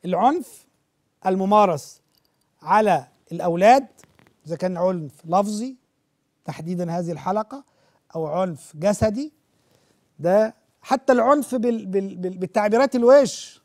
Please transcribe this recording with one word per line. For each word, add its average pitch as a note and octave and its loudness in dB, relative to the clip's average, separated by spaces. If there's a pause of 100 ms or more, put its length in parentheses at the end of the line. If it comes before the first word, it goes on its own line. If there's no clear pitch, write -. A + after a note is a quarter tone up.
العنف A3+ -2 (600)
الممارس F#3+ 0 (600)
على F3+ 0 (260)
الأولاد، F#3 4 (600)
إذا D#3+ -8
كان F#3 -4
عنف F3 -2 (120)
لفظي G#3 -2 (680)
تحديدًا E3+ -6
هذه F3 -4
الحلقة، G#3+ -6 (520)
أو D#3+ -6
عنف E3+ -6
جسدي، G#3+ -2 (840)
ده G3+ 2 (280)
حتى C4 0
العنف B3+ 2
بال-، A3+ -2
بال-، F#3+ -4
بال-، F3+ -10
بالتعبيرات G#3+ 0
الوش B3 4